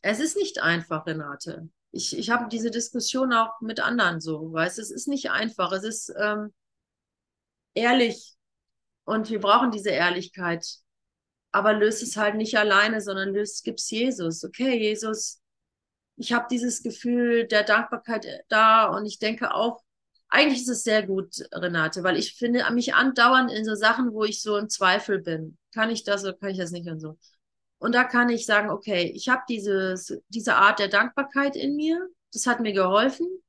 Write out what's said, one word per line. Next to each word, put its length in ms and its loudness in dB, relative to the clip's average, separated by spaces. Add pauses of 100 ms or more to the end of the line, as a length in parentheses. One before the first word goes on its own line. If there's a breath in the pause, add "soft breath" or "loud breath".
Es 180 -2
ist 180 -2
nicht 240 -2
einfach, 440 -2
Renate. 640 -10 (220)
Ich, 260 -6
ich 120 -6
habe 200 0
diese 220 -4
Diskussion 640 -2
auch 280 0
mit 180 -6
anderen 420 0
so, 320 -6
weißt, 260 0
es 120 -10
ist 160 -8
nicht 220 -4
einfach, 440 -2
es 100 -4
ist, 340 -8
ähm, 360 -2 (1200)
ehrlich 600 2 (720)
und 240 -2
wir 100 -4
brauchen 320 6
diese 180 -4
Ehrlichkeit, 760 -2 (840)
aber 220 4
löst 300 2
es 140 -8
halt 180 0
nicht 220 0
alleine, 440 4
sondern 320 -4
löst, 320 -4
gibt's 260 -6
Jesus. 520 -2
Okay, 360 -2
Jesus, 600 -4 (760)
ich 160 -4
hab 160 0
dieses 340 -2
Gefühl 640 0
der 160 4
Dankbarkeit 640 0 (240)
da 360 8
und 200 -2
ich 140 -10
denke 340 -2
auch, 300 -2 (460)
eigentlich 320 4
ist 80 -4
es 140 -4
sehr 220 2
gut, 460 -6
Renate, 520 -2
weil 140 2
ich 180 -4
finde 360 0
mich 240 -2
andauernd 560 4
in 140 -4
so 100 -2
Sachen, 380 2
wo 100 -2
ich 180 -4
so 160 -2
im 120 -4
Zweifel 520 0
bin. 360 -8 (160)
Kann 160 0
ich 160 -6
das 180 -2
oder 140 -6
kann 140 -6
ich 60 -6
das 140 -6
nicht 180 -10
und 120 -8
so. 160 -12 (640 soft breath)
Und 160 0
da 80 6
kann 260 2
ich 160 -2
sagen, 240 2
okay, 460 -2
ich 120 -8
hab 200 0
dieses, 680 -2 (160)
diese 260 -2
Art 240 6
der 80 2
Dankbarkeit 680 0
in 200 -2
mir, 320 -2 (240)
das 140 -6
hat 160 2
mir 120 -2
geholfen. 540 2 (220)